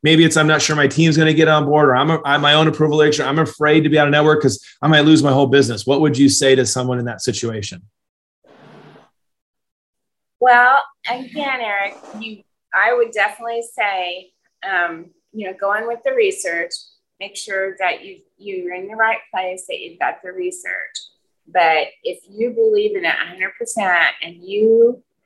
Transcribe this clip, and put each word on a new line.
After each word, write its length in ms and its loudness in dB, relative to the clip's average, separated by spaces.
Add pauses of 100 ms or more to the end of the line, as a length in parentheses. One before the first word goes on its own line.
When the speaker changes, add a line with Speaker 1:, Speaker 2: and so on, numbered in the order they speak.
Speaker 1:
maybe 220 6
it's, 140 2
I'm 80 4
not 160 2
sure 120 -2
my 140 2
team's 300 2
gonna 160 4
get 140 4
on 180 2
board, 240 4
or 60 2
I'm 140 0
a, 140 -2
I'm 160 0
my 140 4
own 140 4
approval 340 0
agent, 260 2
I'm 120 0
afraid 420 2
to 80 0
be 80 2
out 80 4
of 60 0
network 280 4
'cause 240 0 (160)
I 80 -2
might 140 6
lose 200 6
my 100 2
whole 160 2
business. 380 2
What 140 2
would 160 2
you 140 6
say 240 4
to 100 2
someone 340 -4
in 60 -6
that 160 -8
situation? 600 -8 (2500)
Speaker 2:
Well, 440 4 (240)
again, 540 -8
Eric, 360 -6 (220)
you, 240 -16 (300)
I 220 0
would 160 0
definitely 600 -6
say, 600 -6 (320)
um, 480 -6 (240)
you 120 -10
know, 140 -10
go 140 -2
in 120 -4
with 180 -8
the 80 -2
research, 600 -2 (460)
make 180 -16
sure 420 -8
that 240 -4
you, 180 -20 (180)
you're 360 -10
in 140 -12
the 80 -14
right 220 -2 (120)
place, 380 -8
that 120 -10
you've 180 -18
got 260 -6
the 80 -14
research. 640 -10 (500)
But 420 0 (160)
if 220 -8
you 240 -6
believe 460 0
in 80 -6
it 40 0
a 180 -4
hundred 320 -8
percent 640 -2
and 140 -14
you 680 2 (240)